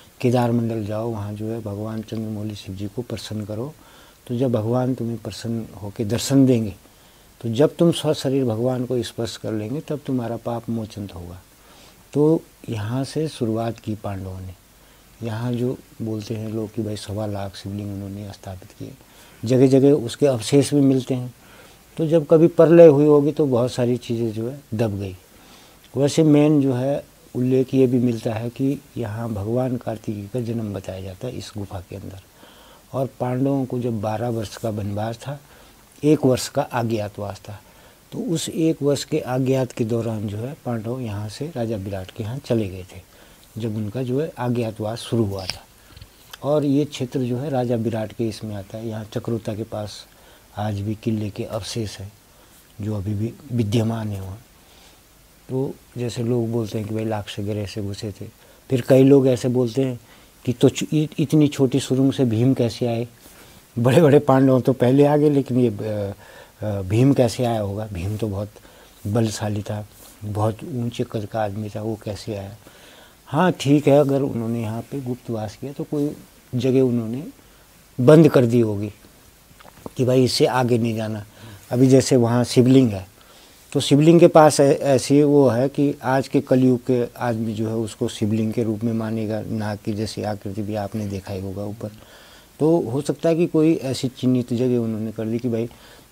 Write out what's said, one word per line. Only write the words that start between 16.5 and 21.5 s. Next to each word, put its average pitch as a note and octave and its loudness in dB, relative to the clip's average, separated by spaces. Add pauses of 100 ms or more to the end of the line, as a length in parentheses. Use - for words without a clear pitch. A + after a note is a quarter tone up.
कि A#2 -4
भाई G#2 -6
सवा G#2 -8
लाख G2+ -8
शिवलिंग G2+ -8
उन्होंने G2 -10
स्थापित F#2+ -16
किए, A2 -16 (520)
जगह B2+ 4
जगह C3+ 6
उसके C#3+ 0
अवशेष C3+ 2
भी D3 4
मिलते C3+ 2
हैं। B2 -8 (640)